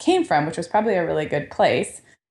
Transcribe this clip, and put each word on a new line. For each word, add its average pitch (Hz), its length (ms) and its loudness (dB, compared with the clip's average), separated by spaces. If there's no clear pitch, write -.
came 349 240 2
from, 151 220 2
which 165 120 -6
was 170 100 -6
probably 214 280 0
a 175 100 0
really 156 200 -2
good 147 260 -4
place, - 500 0